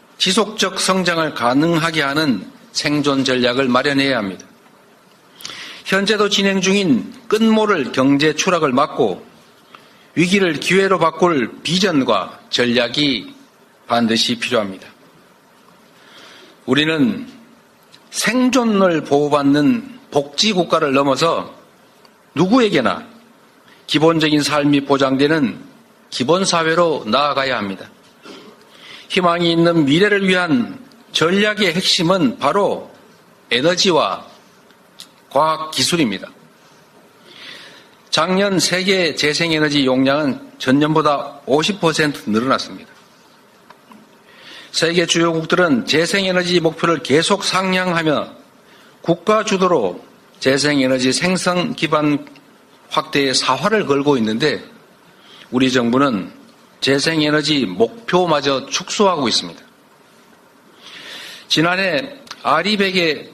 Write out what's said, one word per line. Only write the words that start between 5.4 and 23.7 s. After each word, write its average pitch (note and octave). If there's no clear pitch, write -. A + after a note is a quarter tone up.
현재도 G3+
진행 G3
중인 F#3
끝모를 G#3+
경제 C#3+
추락을 D#3
막고 B2+
위기를 F3+
기회로 F#3+
바꿀 D#3+
비전과 C#3
전략이 A#2+
반드시 A#2
필요합니다. G#2+
우리는 C#3
생존을 A3
보호받는 C#3+
복지 F#3+
국가를 D#3+
넘어서 C#3
누구에게나 F3